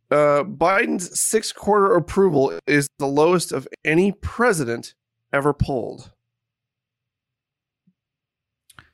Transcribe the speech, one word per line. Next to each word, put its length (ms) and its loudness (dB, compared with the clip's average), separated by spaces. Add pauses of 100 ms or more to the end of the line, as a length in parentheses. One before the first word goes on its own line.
(120)
Uh, 320 2
Biden's 760 -2
six-quarter 760 0
approval 600 2 (100)
is 200 2 (100)
the 100 -4
lowest 440 2
of 160 -6 (180)
any 260 2
president 840 -2 (360)
ever 220 2
polled. 580 -6 (2750)